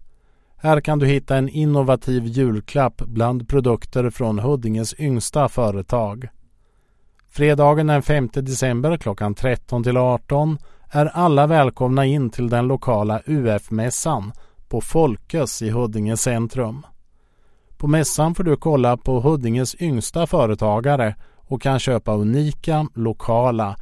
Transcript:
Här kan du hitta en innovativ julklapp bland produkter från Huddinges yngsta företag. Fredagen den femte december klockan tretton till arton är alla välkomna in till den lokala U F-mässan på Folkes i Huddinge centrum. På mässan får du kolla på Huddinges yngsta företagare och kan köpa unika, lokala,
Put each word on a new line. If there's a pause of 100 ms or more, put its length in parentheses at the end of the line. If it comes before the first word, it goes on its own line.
(580)
Här
kan
du
hitta
en
innovativ
julklapp
bland
produkter
från
Huddinges
yngsta
företag. (1000)
Fredagen
den
femte
december
klockan
tretton
till
arton (340)
är
alla
välkomna
in
till
den
lokala
U
F-mässan (360)
på
Folkes
i
Huddinge
centrum. (920)
På
mässan
får
du
kolla
på
Huddinges
yngsta
företagare (200)
och
kan
köpa
unika,
lokala,